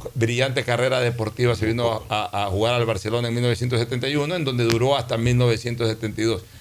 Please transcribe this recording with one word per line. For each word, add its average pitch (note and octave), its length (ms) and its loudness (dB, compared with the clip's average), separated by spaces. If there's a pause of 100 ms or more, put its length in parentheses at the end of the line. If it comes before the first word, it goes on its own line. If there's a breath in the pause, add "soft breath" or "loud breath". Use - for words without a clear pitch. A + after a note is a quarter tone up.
(140)
brillante B2 500 2
carrera B2+ 360 2
deportiva. A#2+ 540 0
Se G#2+ 120 -2
vino A2+ 420 0
a, G#2+ 240 -2
a, G2+ 140 -2
a G2 40 -4
jugar A2 240 2
al A#2+ 120 2
Barcelona A2+ 420 -2
en A#2 60 -2
mil A#2+ 80 0
novecientos B2 360 0
setenta B2 300 -2
y C#3+ 80 0
uno, D3 200 0
en E3 80 -2
donde B2 200 0
duró A#2 320 2
hasta A#2+ 220 -2
mil B2 180 2
novecientos A#2+ 520 0
setenta G#2+ 320 -4
y A2 40 0
dos. A2 180 0 (180 loud breath)